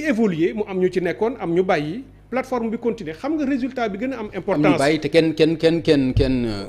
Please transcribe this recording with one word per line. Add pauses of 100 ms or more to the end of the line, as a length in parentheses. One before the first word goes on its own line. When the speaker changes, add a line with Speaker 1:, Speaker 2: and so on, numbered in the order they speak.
Speaker 1:
évoluer,
mu
am
ñu
ci
nekkoon,
am
ñu
bàyyi, (280)
plateforme
bi
continuer.
Xam
nga
résultat
bi
gën
a
am
importance.
Speaker 2:
Am
ñu
bàyyi
te
kenn,
kenn,
kenn,
kenn,
kenn,
euh,